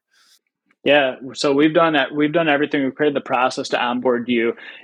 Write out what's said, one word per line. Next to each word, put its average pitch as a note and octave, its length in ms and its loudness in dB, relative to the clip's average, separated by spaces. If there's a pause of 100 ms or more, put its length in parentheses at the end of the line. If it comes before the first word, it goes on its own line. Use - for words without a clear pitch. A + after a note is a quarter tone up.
(840)
Yeah, C3+ 300 4 (180)
so C#3+ 200 0
we've D3+ 200 4
done E3 200 2
that. C#3 200 0
We've D3+ 180 0
done E3 180 0
everything. C#3+ 340 0
We've C3 100 -4
created D3 220 0
the C3 60 -2
process B2+ 480 -2
to A2 120 -2
onboard B2 460 -2
you A#2 260 0 (300)